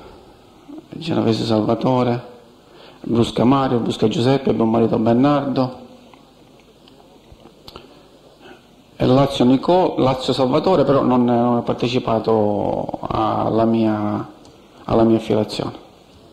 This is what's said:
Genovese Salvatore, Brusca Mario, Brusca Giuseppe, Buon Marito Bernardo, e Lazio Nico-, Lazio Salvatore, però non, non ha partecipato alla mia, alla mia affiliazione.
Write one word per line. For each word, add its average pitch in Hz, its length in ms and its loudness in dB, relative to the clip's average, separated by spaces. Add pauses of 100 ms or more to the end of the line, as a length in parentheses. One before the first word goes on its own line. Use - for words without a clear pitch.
(880)
Genovese 113 560 -2
Salvatore, 120 760 0 (840)
Brusca 113 420 0
Mario, 131 340 2
Brusca 113 300 -2
Giuseppe, 131 440 0
Buon 113 180 0
Marito 110 280 0
Bernardo, 127 840 0 (3250)
e - 100 -2
Lazio 127 380 2
Nico-, 147 540 2
Lazio 131 340 0
Salvatore, 143 500 2
però 131 200 2
non, 123 220 2
non 120 340 2
ha 117 40 -2
partecipato 113 1400 -2
alla 110 640 -2
mia, 110 640 0 (560)
alla 113 200 2
mia 113 140 4
affiliazione. - 640 -4 (500)